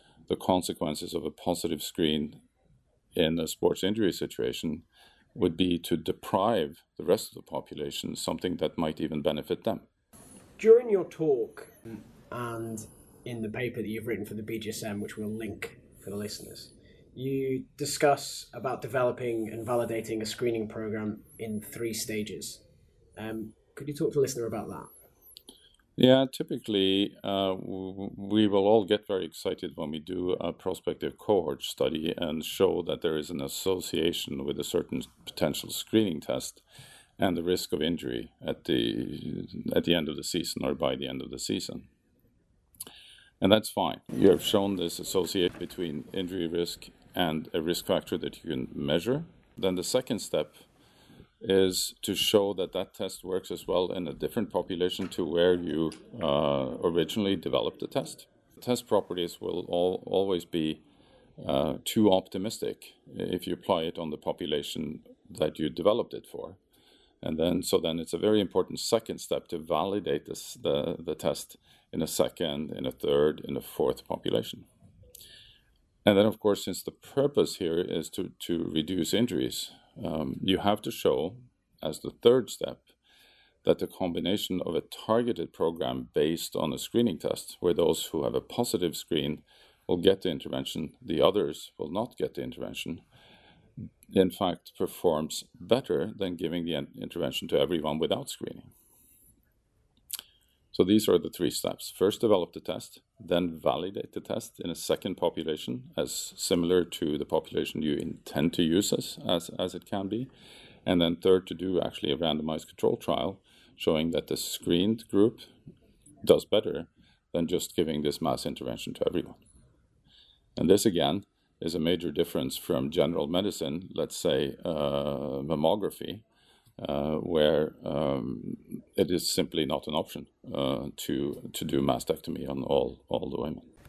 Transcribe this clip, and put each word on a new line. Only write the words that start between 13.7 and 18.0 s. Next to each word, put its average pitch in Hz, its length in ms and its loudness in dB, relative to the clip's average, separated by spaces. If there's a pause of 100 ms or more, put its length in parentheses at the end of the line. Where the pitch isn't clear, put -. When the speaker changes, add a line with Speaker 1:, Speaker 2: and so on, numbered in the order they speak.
Speaker 2:
that 104 60 -4
you've 110 200 -6
written 104 180 -4
for 104 80 -12
the 107 100 -8
B 110 160 -6
G 101 80 -8
S 107 160 -8
M, 104 160 -6
which 101 160 -8
we'll 107 140 -6
link 107 480 -8 (260)
for 98 80 -10
the 101 60 -6
listeners, - 520 -10 (460)
you 135 480 -2 (140)
discuss - 760 2